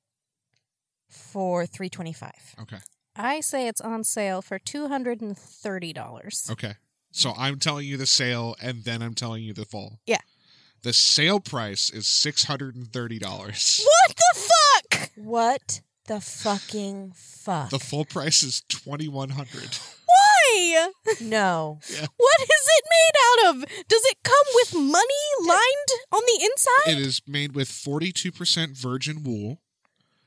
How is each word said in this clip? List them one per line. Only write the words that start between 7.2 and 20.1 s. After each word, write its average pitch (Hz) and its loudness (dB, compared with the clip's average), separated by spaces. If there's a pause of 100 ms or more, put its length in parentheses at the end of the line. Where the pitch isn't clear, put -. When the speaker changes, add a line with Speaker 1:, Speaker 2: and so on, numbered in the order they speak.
Speaker 2:
I'm 139 -4
telling 143 -4
you 139 -6
the 131 -6
sale, 120 0
and 120 -10
then 117 -6
I'm 117 -8
telling 113 -8
you 110 -10
the 107 -12
full. 104 -14
Speaker 3:
Yeah. 220 -2 (640)
Speaker 2:
The 120 -4
sale 175 2
price 110 -6
is 107 -8
six - 0
hundred 135 -8
and 120 -16
thirty 117 -8
dollars. 101 -4
Speaker 3:
What 659 6
the 698 4
fuck? 605 4
Speaker 1:
What 226 -2 (260)
the 214 -8
fucking 196 -8
fuck? - -8
Speaker 2:
The 135 -6
full 147 -6
price 151 -2
is 131 -6
twenty-one 139 -10
hundred. 131 -12 (300)
Speaker 3:
Why? 480 6 (300)